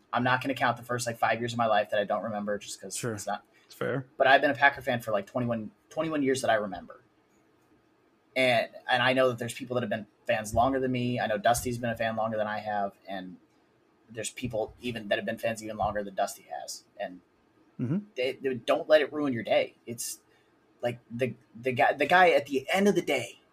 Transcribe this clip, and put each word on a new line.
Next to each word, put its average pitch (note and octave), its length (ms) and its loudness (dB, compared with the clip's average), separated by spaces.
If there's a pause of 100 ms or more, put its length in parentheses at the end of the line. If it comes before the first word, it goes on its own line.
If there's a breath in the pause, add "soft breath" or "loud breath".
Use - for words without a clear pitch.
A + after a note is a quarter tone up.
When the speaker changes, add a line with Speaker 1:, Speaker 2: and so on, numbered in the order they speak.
(120)
Speaker 1:
I'm A#2+ 100 0
not B2+ 200 2
gonna C3+ 140 -4
count B2 200 2
the - 80 -16
first, B2 240 -4
like, A#2 100 -6
five A2+ 220 2
years A#2 140 -4
of A#2 40 -4
my A#2 100 2
life G#2 240 2
that G#2+ 100 2
I - 20 2
don't G2+ 200 -2
remember G#2 340 -4
just - 240 -14
'cause G2 160 -10
Speaker 2:
Sure. A#2 160 -4
Speaker 1:
it's G2+ 140 -8
not. G2+ 180 -6 (200 soft breath)
Speaker 2:
It's - 100 -20
fair. B2+ 320 -4 (100)
Speaker 1:
But C3 100 4
I've C#3 140 8
been C#3+ 100 2
a C3 40 0
Packer C#3 260 4
fan B2 180 -2
for, A2 140 -4
like, G2+ 120 0
twenty-one, A#2 460 -4 (180)
twenty-one D#3 320 -2
years C3 200 2
that A2+ 80 -2
I A2+ 60 6
remember. F#2 440 -6 (1400)
And, B2+ 320 4 (240)
and B2+ 100 4
I C3 120 4
know C3 160 6
that A#2+ 80 -2
there's A#2 160 -6
people B2 220 -8
that B2 60 0
have A2 80 -4
been A2 180 -4 (200)
fans A2 260 -2
longer C3 260 4
than C3 120 0
me. B2 280 -2
I G2+ 80 0
know G#2+ 100 0
Dusty's A#2+ 400 2
been A#2+ 140 -2
a A2 40 -2
fan A2+ 200 -2
longer A2 220 -2
than G#2+ 100 -2
I G#2+ 120 -4
have. G#2 320 -2 (160)
And F#2 300 -10 (760)
there's A2 180 -8
people A2 520 -4
even A2+ 260 -6
that A2 100 2
have G#2+ 80 -6
been A2 120 -4
fans A2+ 260 -4
even G#2+ 140 -10
longer G#2 260 -2
than F#2+ 120 -10
Dusty - 300 -4 (160)
has. - 220 -14 (160)
And F2+ 220 -10 (560)
Speaker 2:
Mm-hmm. B2+ 200 -2 (180)
Speaker 1:
they, B2+ 260 -4
they C3 120 -2
don't D3 340 -2
let D#3 140 8
it C3 100 -2
ruin D3 220 -2
your A2 100 -4
day. C3+ 300 0 (120)
It's - 340 -10 (640 soft breath)
like A#2+ 180 -4 (120)
the, A#2+ 220 -2 (280)
the B2+ 120 -2
guy, A#2 180 4
the D3 140 0
guy F3+ 240 6
at C#3+ 160 4
the C3 260 -2
end G3 160 4
of F#3+ 80 4
the E3+ 60 2
day, - 380 -4 (140)